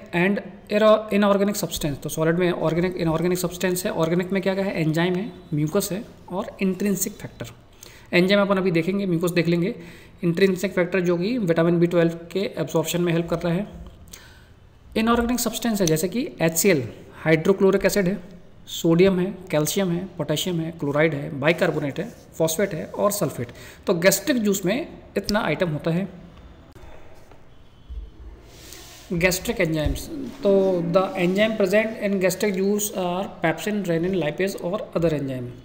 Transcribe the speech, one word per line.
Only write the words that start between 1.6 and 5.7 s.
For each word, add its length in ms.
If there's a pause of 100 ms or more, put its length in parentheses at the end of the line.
तो 60
सॉलिड 300
में 140
ऑर्गेनिक, 440
इनऑर्गेनिक 420
सब्सटेंस 460
है। 80
ऑर्गेनिक 400
में 100
क्या 120
क्या 100
है? 160
एंजाइम 340
है, 180 (220)
म्यूकस 380